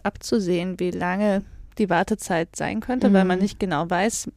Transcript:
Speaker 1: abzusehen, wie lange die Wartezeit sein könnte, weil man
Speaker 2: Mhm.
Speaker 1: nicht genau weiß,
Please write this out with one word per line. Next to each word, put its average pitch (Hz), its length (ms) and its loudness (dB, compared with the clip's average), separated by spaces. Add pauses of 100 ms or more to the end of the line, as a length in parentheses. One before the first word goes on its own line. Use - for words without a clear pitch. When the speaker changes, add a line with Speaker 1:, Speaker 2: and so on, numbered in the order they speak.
Speaker 1:
abzusehen, 185 760 -2
wie 180 100 -2
lange 190 520 0 (360)
die 196 120 2
Wartezeit 175 640 0
sein - 240 -4
könnte, 233 320 2
weil 190 140 8
man 185 120 2
Speaker 2:
Mhm. 190 40 0
Speaker 1:
nicht - 180 -2
genau 170 280 -2
weiß, 185 480 -2